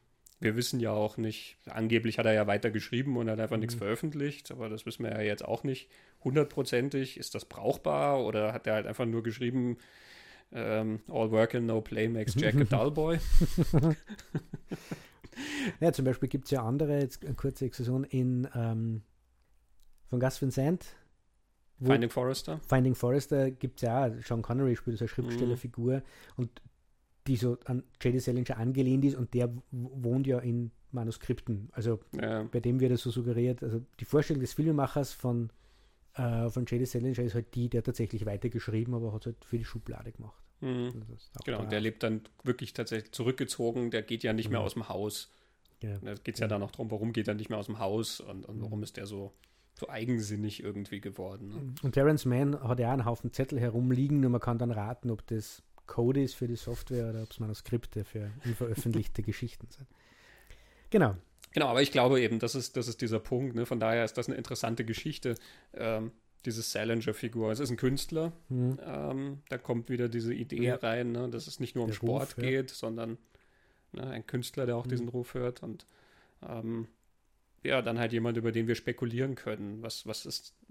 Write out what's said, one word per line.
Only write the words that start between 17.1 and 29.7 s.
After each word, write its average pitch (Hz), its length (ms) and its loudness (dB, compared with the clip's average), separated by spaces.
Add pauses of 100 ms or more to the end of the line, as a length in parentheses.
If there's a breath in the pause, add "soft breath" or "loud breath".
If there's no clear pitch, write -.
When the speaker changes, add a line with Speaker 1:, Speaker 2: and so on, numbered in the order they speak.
Speaker 2:
eine 139 100 -4
kurze 135 300 -2
Exkursion 127 400 -2
in, 127 500 0
ähm, 113 480 -2 (1080)
von 123 120 0
Gus 131 220 2
Van 131 80 2
Sant. 147 340 2 (960)
Wo 127 140 6
Speaker 1:
Finding 117 180 6
Forrester? 135 560 -2
Speaker 2:
Finding 131 280 6
Forrester 135 560 2
gibt's - 320 -6
ja 123 240 4
auch, 113 40 2 (120)
Sean 113 200 0
Connery 123 340 2
spielt 117 220 -4
so 120 60 -2
eine 113 40 -2
Schriftstellerfigur 120 880 0
Speaker 1:
Mhm. 131 40 -4 (340 loud breath)
Speaker 2:
und - 260 -4 (640)
die 131 100 2
so 120 280 2
an 127 200 -2 (180)
J 123 100 4
D 127 60 2
Salinger 123 400 0
angelehnt 131 460 4
ist 135 100 4
und 123 200 -2
der 120 200 2
w-, 127 60 -8 (100)